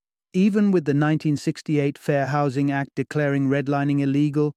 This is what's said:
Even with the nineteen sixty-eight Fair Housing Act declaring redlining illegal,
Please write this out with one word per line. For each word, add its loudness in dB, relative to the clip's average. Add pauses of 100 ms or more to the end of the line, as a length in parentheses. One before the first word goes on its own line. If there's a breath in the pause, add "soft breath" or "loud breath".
(320)
Even 2
with 2
the 2
nineteen 2
sixty-eight -2
Fair -2
Housing 0
Act -4
declaring -2
redlining 0
illegal, 0